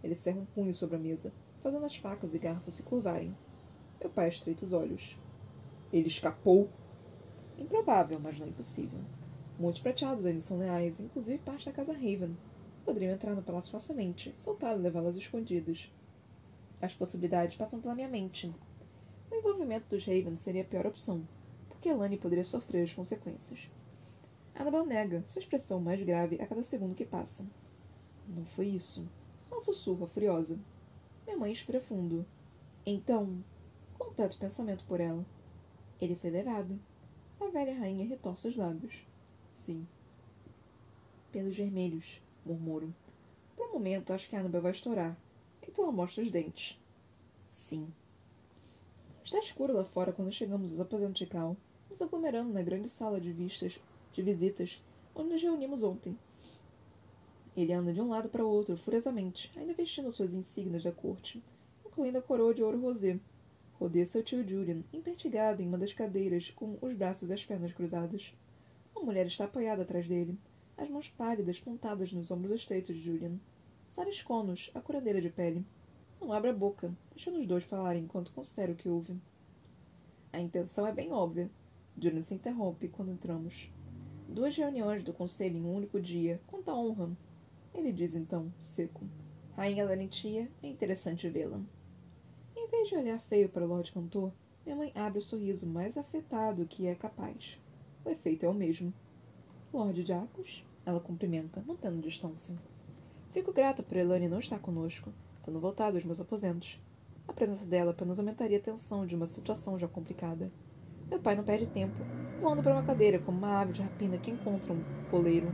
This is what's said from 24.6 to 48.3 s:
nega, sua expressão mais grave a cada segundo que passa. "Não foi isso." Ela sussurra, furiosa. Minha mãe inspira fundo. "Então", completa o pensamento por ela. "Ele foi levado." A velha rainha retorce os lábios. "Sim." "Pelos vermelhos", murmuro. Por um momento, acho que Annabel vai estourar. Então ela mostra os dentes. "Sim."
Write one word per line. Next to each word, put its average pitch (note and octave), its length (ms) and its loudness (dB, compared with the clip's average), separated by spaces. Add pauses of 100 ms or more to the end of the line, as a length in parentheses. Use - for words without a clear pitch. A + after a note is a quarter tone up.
nega, G#3 400 2
sua - 140 -6
expressão A#3 420 0
mais F3 200 2
grave E3+ 380 4
a G3 80 -2
cada A3+ 160 -2
segundo F#3+ 320 0
que - 80 -4
passa. - 420 -4 (840)
"Não E3+ 180 -6
foi F#3+ 220 -2
isso." F3+ 420 -4 (420)
Ela A#4+ 100 -4
sussurra, F#3 460 0
furiosa. E3 500 2 (680)
Minha G#4 120 -4
mãe G#3+ 140 0
inspira B3+ 300 -2
fundo. F3 440 -2 (600)
"Então", G3+ 580 2 (540)
completa G#3+ 380 0
o - 40 -20
pensamento G3 460 -4
por F3 140 -2
ela. E3+ 260 0 (720)
"Ele F3 160 0
foi F3 140 -4
levado." G3 500 -2 (600)
A G4+ 100 -2
velha C#4+ 240 0
rainha G3 320 -2
retorce A3+ 420 -4
os B3 80 -2
lábios. F3 500 -4 (420)
"Sim." E3 380 -8 (1500)
"Pelos G3 240 -2
vermelhos", F#3 680 -2 (240)
murmuro. D#3+ 480 -2 (600)
Por A#4 120 -2
um A#4 60 -6
momento, F#3+ 380 0
acho F#3+ 180 -4
que A3+ 60 -4
Annabel F3+ 260 0
vai F3+ 100 2
estourar. F#3 460 0 (500)
Então G4+ 180 2
ela D4+ 80 2
mostra F3+ 300 0
os A3+ 80 0
dentes. - 480 -2 (680)
"Sim." D#3 400 -4 (1400)